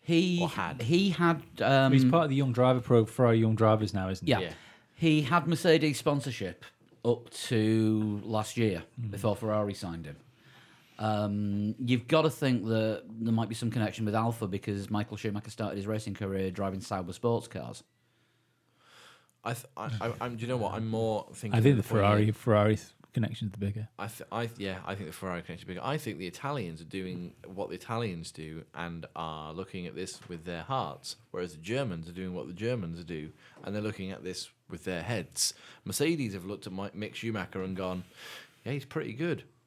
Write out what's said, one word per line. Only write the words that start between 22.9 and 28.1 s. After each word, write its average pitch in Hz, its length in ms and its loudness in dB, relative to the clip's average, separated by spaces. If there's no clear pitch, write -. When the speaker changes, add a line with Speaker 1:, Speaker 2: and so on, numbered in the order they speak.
Speaker 3:
connection's 110 400 -2
the - 60 -12
bigger. 101 300 -4
Speaker 2:
I 101 100 -6
th-, - 240 -14
I 117 140 -2
th-, 117 120 -10
yeah, 95 280 -4
I 95 80 -4
think 98 140 -8
the 82 40 -12
Ferrari 87 300 -6
connection's - 260 -12
bigger. 90 160 -8
I 139 140 -2
think 107 200 -6
the 90 80 -6
Italians 90 540 -6
are 82 60 -14
doing 90 480 -8
what 92 220 -8
the 87 60 -8
Italians 98 580 -6